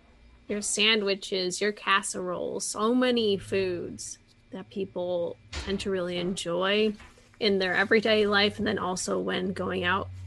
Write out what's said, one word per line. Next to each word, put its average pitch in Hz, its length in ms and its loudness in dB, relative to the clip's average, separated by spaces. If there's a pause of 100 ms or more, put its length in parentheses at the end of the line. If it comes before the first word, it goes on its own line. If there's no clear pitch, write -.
(480)
your 208 120 -4
sandwiches, 196 1000 2
your 208 120 0
casseroles, 196 920 -2
so 220 300 0
many 240 420 2
foods 180 840 -4 (320)
that 190 180 -12
people 180 680 -4 (160)
tend 196 280 -4
to 202 100 -4
really 180 260 -2
enjoy 185 760 0 (460)
in 196 220 4
their 185 140 0
everyday 214 520 4
life. 202 320 2
And 208 80 -2
then 202 120 0
also 185 420 -2
when 190 320 -2
going 185 320 -2
out 185 240 0 (180)